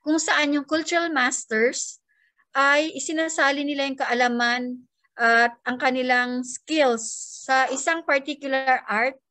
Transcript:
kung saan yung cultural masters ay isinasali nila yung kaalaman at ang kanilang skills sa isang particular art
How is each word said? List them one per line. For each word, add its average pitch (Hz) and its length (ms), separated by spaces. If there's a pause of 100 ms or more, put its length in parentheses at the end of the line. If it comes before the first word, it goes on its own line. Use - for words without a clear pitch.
kung 302 160
saan 294 400
yung 277 80
cultural 330 480
masters 254 880 (560)
ay 285 400
isinasali 294 720
nila 277 160
yung 269 160
kaalaman 247 800 (320)
at 233 400 (160)
ang 254 80
kanilang 254 640
skills 254 640 (400)
sa 262 240
isang 330 320
particular 277 880
art 233 320 (100)